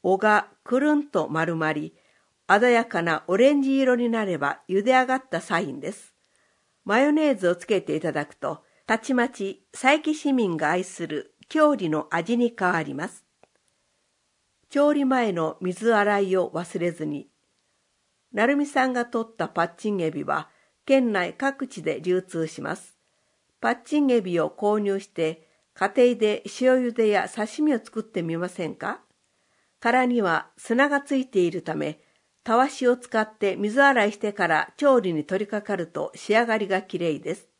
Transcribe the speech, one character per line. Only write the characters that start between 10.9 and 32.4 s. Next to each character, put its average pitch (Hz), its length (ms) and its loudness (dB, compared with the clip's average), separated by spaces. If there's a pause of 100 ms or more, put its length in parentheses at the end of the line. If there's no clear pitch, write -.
る 156 280 -10 (140)
郷 302 260 4
里 196 140 -4
の 156 220 -2
味 175 260 -2
に 240 220 0
変 180 140 0
わ 165 100 -2
り - 120 -8
ま 156 140 -8
す。 - 160 -20 (1400)
調 294 240 4
理 285 120 2
前 254 280 2
の 165 280 -2
水 185 340 0
洗 202 260 2
い 190 160 0
を 180 180 0
忘 175 240 -6
れ 170 120 -2
ず 165 140 -10
に。 147 240 -8 (1040)
成 240 240 2
美 285 100 0
さ 262 200 0
ん 254 60 -2
が 247 120 -2
取 226 240 -6
っ - 80 -20
た 160 120 -6
パ - 140 -2
ッ 170 140 -4
チ 214 140 -4
ン 202 100 -2
エ 160 100 0
ビ 147 140 -8
は、 147 240 -4 (380)
県 262 260 4
内 180 220 -2
各 269 340 -6
地 - 140 -14
で 151 180 -4
流 180 220 0
通 165 240 -6
し - 160 -12
ま - 140 -6
す。 - 200 -20 (640)
パ 226 100 0
ッ 240 140 -4
チ 294 160 0
ン 277 100 2
エ 240 100 4
ビ 175 200 -2
を 156 80 0
購 208 300 0
入 202 200 -2
し 196 100 -12
て、 160 380 -4 (280)
家 196 200 -2
庭 247 220 6
で 214 260 0 (180)
塩 254 160 4
茹 247 160 0
で 226 160 2
や 202 200 0
刺 220 340 -6
身 302 120 2
を 226 40 -2
作 - 220 -8
っ - 20 -12
て 196 200 -6
み 165 140 -4
ま 175 120 -4
せ 180 180 -8
ん 120 80 -8
か？ - 280 -8 (800)
殻 247 260 2
に 240 160 2
は 170 340 0
砂 254 320 2
が 285 120 0
つ 277 160 -4
い 262 100 0
て 202 140 0
い 175 100 2
る 165 120 -8
た 180 120 -6
め、 151 260 -6 (420)